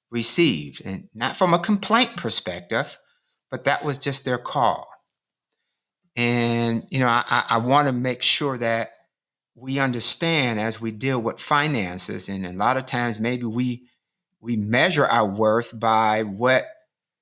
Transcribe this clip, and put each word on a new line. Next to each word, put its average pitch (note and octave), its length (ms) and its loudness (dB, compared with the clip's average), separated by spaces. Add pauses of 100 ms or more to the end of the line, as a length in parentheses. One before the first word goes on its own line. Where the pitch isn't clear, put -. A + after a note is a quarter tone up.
received, A2+ 720 0
and F#2+ 300 -10
not A#2 240 -6
from F3 160 4
a E3+ 60 4
complaint G#3+ 580 0
perspective, A2 800 -4 (520)
but C3 140 -10
that C#3 220 2
was C#3+ 120 -2
just - 280 -6
their B2 120 0
call. - 520 0 (1300)
And, A#2 720 0
you C3 100 -2
know, B2+ 80 2
I, A#2 220 4
I, B2 220 2
I A#2 80 4
wanna C3+ 340 2
make B2 280 -2
sure C3+ 360 0
that A2+ 320 -2 (640)
we C3 240 -4
understand B2+ 800 0
as A2 220 -4
we A2+ 100 -4
deal B2+ 300 -2
with A2 180 -4
finances, G#2 880 -2
and F#2+ 180 -6
a F2+ 60 -8
lot G2+ 240 0
of C3 100 -4
times A#2+ 360 -4
maybe B2 240 -2
we, A#2+ 420 -4 (540)
we A#2 160 -4
measure C3 500 2
our A#2 180 4
worth A2 540 0
by A2 440 2
what, A2+ 420 2 (560)